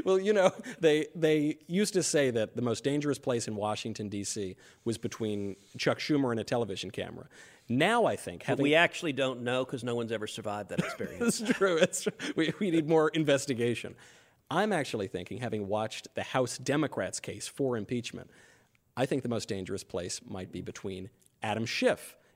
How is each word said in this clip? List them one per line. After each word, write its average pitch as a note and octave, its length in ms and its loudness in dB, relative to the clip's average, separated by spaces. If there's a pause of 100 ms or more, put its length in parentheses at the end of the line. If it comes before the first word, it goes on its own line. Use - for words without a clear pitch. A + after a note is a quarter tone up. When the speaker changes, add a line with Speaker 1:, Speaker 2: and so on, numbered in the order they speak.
Speaker 1:
Well, F#3+ 120 4
you G3 140 2
know, G3 200 6 (280)
they, D3+ 340 6
they D#3 440 4 (100)
used G3 280 2
to F3 80 4
say C#3 280 4
that A2+ 240 0
the - 60 -2
most A#2 240 0
dangerous C#3+ 340 0
place A#2+ 300 -2
in G#2+ 80 -4
Washington, G#2+ 500 -4
D G2+ 160 -4
C G2 320 -6 (300)
was A2+ 120 -2
between G2+ 600 -4 (200)
Chuck B2 220 0
Schumer C#3 320 0
and A2 80 0
a G#2 60 -4
television G#2+ 440 -2
camera. - 380 -10 (400)
Now F#3+ 380 4
I A2+ 100 2
think F2 260 -8
Speaker 2:
But - 60 -8
Speaker 1:
having C3+ 160 2
Speaker 2:
we D3 120 6
actually E3 380 4
don't B2+ 280 -2
know B2+ 240 0
'cause B2+ 180 -8
no B2 120 -2
one's A#2 180 -2
ever G#2+ 140 -2
survived G#2 420 -6
that F2 100 -4
Speaker 1:
<laughs> - 60 0
Speaker 2:
experience. - 560 -2
Speaker 1:
It's A3 100 -2
true. F#3+ 260 4
It's - 260 2
true. G#3 100 -2 (240)
We, D#3+ 220 2
we G3+ 120 0
need D#3+ 160 2
more D#3 220 6
investigation. B2+ 840 0 (540)
I'm G3+ 220 2
actually B2 360 -2
thinking, G2 320 -8
having A2 280 -4
watched G#2+ 480 -4
the - 80 -4
House C3 340 -2
Democrats' B2+ 600 -2
case - 280 -10
for C3 300 -2
impeachment, A#2 520 -6 (640)
I B2+ 100 2
think C#3 180 -2
the B2 60 -4
most A#2 200 -2
dangerous F#2+ 340 -6
place - 440 -6
might F#2 260 -10
be F2+ 80 -6
between F#2+ 480 -10 (340)
Adam A2 220 0
Schiff - 500 0 (200)